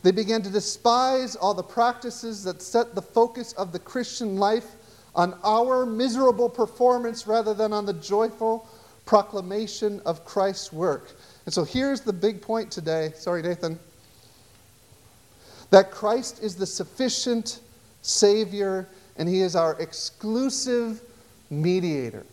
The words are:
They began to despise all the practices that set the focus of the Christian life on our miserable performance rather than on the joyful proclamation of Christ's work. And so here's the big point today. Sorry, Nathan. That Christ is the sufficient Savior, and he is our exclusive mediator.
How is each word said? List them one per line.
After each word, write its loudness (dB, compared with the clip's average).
They 6
began 0
to -8
despise 0
all 2
the -4
practices -2
that -6
set 0
the -4
focus 0
of -6
the -8
Christian -6
life 2
on 2
our 4
miserable 2
performance 0
rather 2
than 0
on -2
the -2
joyful -2
proclamation 0
of -4
Christ's -2
work. -2
And -8
so 0
here's -2
the -4
big -2
point -4
today. -4
Sorry, -4
Nathan. -4
That 10
Christ -2
is -4
the -4
sufficient -4
Savior, 2
and -2
he 2
is 0
our 2
exclusive -4
mediator. -2